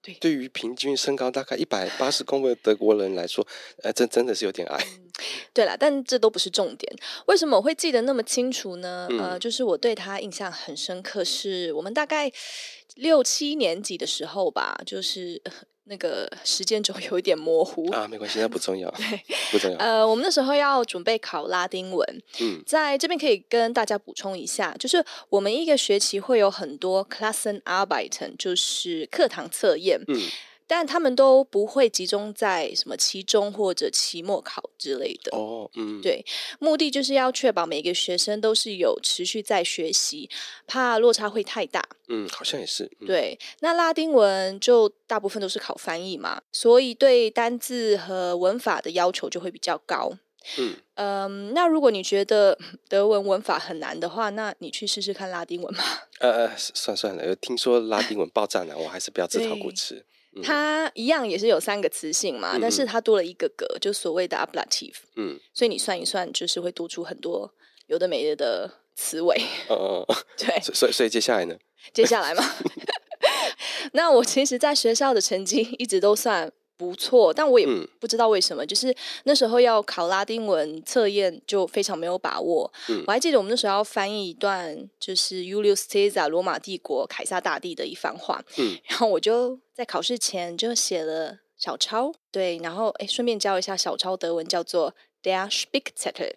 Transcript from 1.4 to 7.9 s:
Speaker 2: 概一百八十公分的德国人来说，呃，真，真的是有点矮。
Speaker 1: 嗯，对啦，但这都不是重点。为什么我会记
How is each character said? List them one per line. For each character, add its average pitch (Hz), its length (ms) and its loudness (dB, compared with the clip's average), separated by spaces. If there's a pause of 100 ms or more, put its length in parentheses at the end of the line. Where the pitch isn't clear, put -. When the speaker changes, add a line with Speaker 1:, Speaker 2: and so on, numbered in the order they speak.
Speaker 2:
概 131 140 -6
一 160 80 -2
百 92 320 -2
八 135 140 0
十 139 120 -2
公 139 200 0
分 131 80 4
的 120 120 0
德 107 140 4
国 107 180 4
人 95 200 0
来 87 120 -4
说， - 200 -2 (360)
呃， 107 80 -2
真， 120 160 2
真 120 200 2
的 110 80 -2
是 107 100 -4
有 98 80 -2
点 87 160 -8
矮。 - 160 -4
Speaker 1:
嗯， - 400 -14 (280)
对 226 140 4
啦， - 120 -2
但 277 260 2
这 254 140 0
都 220 100 6
不 202 100 0
是 190 100 -2
重 185 260 -2
点。 - 180 -10 (340)
为 403 100 8
什 320 100 2
么 254 100 6
我 196 60 6
会 294 120 2
记 320 180 0